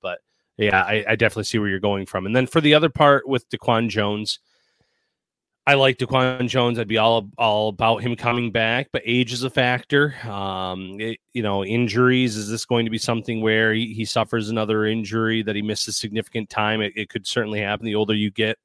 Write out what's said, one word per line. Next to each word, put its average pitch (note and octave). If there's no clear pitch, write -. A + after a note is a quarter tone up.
but F2+
yeah, G2
I, G#2
I A2+
definitely A2
see -
where G#2
you're F#2+
going G2
from. F#2+
And A2
then C3
for E3
the D3
other D#3
part C#3+
with C3
DaQuan A#2
Jones, G#2
I C#3+
like C3+
DaQuan B2+
Jones. A#2+
I'd A2
be A2
all, A2
all A2
about A2
him A#2+
coming A#2+
back, A#2
but -
age A#2
is A#2+
a B2+
factor. C3+
Um, F#2+
it, A2
you A#2+
know, G2
injuries, A#2+
is G#2
this A2
going A#2
to A2
be A2+
something A2+
where A2
he, A2+
he A2
suffers A2
another A2
injury A2
that G2+
he G#2
misses G#2
significant G#2+
time? A2
It, G#2
it G#2+
could G2+
certainly G#2+
happen. G#2
The A2
older G#2+
you G#2
get G#2+